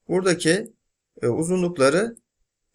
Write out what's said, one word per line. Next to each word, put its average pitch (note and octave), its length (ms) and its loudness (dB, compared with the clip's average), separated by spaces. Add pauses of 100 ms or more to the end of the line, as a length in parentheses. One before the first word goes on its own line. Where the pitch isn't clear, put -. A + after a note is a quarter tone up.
buradaki, F#3 680 0 (480)
e, - 60 -2
uzunlukları F3 920 0 (580)